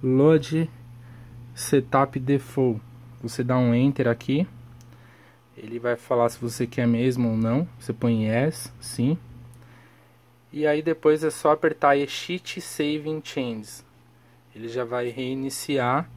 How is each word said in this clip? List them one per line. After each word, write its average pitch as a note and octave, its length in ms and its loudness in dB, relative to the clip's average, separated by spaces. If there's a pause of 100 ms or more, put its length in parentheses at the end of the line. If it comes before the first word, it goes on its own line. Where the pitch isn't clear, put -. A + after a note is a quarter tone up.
Load D3+ 680 4 (840)
Setup C3+ 640 0
Default. C3 600 0 (420)
Você A#2+ 220 -6
dá B2+ 140 2
um B2 160 4
Enter C3 340 2
aqui. C3 400 0 (1080)
Ele A2+ 220 -12
vai A#2+ 160 0
falar A#2+ 340 2
se - 100 -10
você A#2+ 280 -4
quer A#2+ 180 -2
mesmo A#2+ 460 2
ou A2 60 0
não. A#2+ 300 0 (120)
Você - 120 -10
põe A#2 340 0
Yes, B2 540 -2
sim. C#3 380 -2 (1400)
E D3+ 140 0
aí D3+ 160 2
depois D#3 400 2
é D#3 80 0
só - 200 2
apertar D3+ 460 4
E-Cheat F3 640 -6
Save D3+ 480 -4
and D#3 140 -6
Changes. A#2 600 -8 (720)
Ele A2 120 -12
já B2 160 -6
vai B2 260 -4
reiniciar C3 1080 -2